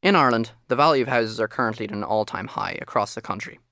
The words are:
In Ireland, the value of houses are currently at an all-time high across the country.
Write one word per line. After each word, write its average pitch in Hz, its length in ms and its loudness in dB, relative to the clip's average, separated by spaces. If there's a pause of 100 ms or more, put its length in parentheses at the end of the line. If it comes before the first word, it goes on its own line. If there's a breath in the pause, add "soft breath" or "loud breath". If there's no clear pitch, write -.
In 196 120 4
Ireland, 120 360 4 (160)
the 123 80 0
value 143 260 4
of 113 60 0
houses 113 320 0
are 110 80 0
currently 113 400 -4
at 104 40 -10
an 104 120 -6
all-time 107 440 -4
high 95 340 -6
across - 340 -2
the 113 60 -8
country. - 380 -10 (120)